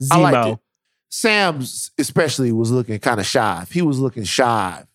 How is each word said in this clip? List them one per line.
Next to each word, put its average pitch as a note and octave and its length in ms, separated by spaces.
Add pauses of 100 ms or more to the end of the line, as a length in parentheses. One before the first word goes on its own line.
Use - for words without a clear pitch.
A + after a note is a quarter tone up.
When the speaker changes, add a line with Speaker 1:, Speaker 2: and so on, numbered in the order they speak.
(120)
Speaker 1:
I E3+ 60
liked F3 200
Speaker 2:
Zemo. A2+ 160
Speaker 1:
it. A2+ 60 (500)
Sam G3 520
s-, - 360
especially C#3 540
was A2+ 200
looking A#2 280
kinda A2+ 240
shy. G2 480
He F3 100
was D3 180
looking B2 240
shy. G#2 600 (120)